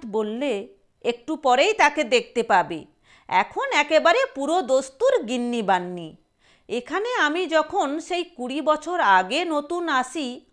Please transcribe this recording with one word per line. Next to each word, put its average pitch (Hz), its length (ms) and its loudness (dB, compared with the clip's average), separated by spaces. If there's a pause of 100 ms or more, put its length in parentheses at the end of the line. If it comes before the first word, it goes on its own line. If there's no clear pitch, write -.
বললে, 220 640 -4 (340)
একটু 240 340 -4
পরেই 277 360 4
তাকে 294 320 2
দেখতে 233 380 0
পাবে, 190 420 0 (440)
এখন 359 440 -2
একেবারে 320 460 4 (160)
পুরো 302 280 0
দস্তুর 269 680 0
গিন্নি 240 340 -2
বান্নি। 180 540 -2 (520)
এখানে 339 460 -4
আমি 339 320 0
যখন 311 540 0
সেই 349 240 -4
কুড়ি 262 360 -8
বছর 311 400 -2
আগে 202 440 4
নতুন 330 440 -4
আসি, 262 520 -4 (120)